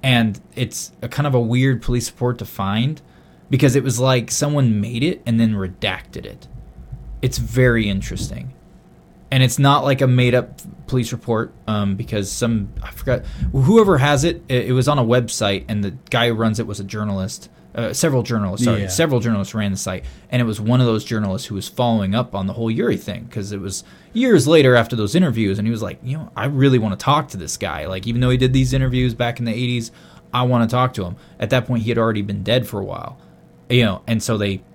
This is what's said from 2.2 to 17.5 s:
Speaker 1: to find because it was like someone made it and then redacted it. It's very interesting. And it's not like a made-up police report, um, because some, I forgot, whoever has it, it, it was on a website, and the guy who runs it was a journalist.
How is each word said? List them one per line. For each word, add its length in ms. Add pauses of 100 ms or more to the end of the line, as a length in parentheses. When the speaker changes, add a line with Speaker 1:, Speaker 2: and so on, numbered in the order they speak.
Speaker 1:
to 60
find 560 (500)
because 260
it 60
was 160
like 320
someone 500
made 220
it 240
and 140
then 140
redacted 720
it. 220 (760)
It's 160
very 500
interesting. 640 (800)
And 120
it's 160
not 260
like 160
a 60
made-up 540 (260)
police 260
report, 400 (140)
um, 300
because 360
some, 380 (120)
I 100
forgot, 320 (280)
whoever 460
has 260
it, 240
it, 200
it 40
was 160
on 100
a 60
website, 640
and 160
the 60 (180)
guy 200
who 60
runs 240
it 80
was 140
a 40
journalist. 680 (240)